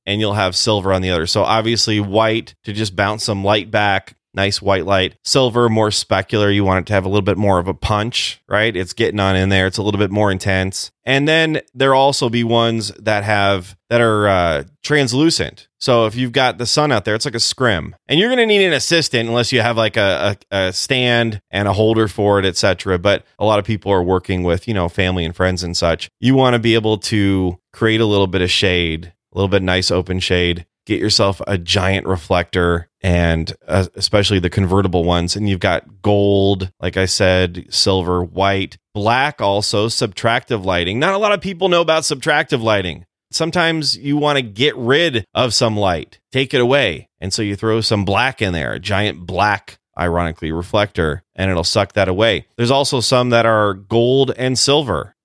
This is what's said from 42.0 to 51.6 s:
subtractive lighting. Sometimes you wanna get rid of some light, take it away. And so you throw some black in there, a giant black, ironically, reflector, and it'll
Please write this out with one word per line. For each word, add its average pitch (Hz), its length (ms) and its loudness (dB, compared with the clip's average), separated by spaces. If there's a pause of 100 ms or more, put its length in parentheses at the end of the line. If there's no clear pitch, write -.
subtractive 151 580 -2
lighting. 95 460 -2 (240)
Sometimes 160 640 -2
you 143 200 -2
wanna 147 260 0
get 120 340 -2
rid 131 560 0
of 117 220 0
some 110 220 0
light, 92 420 -2 (140)
take 131 200 -2
it 131 80 2
away. 120 480 0 (120)
And 95 120 -6
so 117 100 -2
you 101 120 -2
throw 110 260 -2
some 101 240 0
black 113 380 0
in 95 100 0
there, 71 200 -4
a 50 80 -10
giant 95 460 -4
black, 95 520 -2 (180)
ironically, 85 540 -4
reflector, 87 720 -2 (140)
and 95 140 -2
it'll 85 120 0